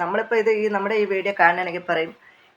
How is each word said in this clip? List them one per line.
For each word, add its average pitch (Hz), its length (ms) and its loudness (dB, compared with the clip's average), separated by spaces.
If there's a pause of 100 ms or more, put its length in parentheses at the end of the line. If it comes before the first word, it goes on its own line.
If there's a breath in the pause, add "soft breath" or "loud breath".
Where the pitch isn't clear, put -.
നമ്മളിപ്പോൾ 220 400 -2
ഇത് 214 80 2 (100)
ഈ 214 40 0 (100)
നമ്മുടെ 202 280 -2
ഈ - 20 0 (100)
വീഡിയോ 196 260 -2
കാണുകയാണെങ്കിൽ 175 500 2
പറയും, 165 220 -2 (440 soft breath)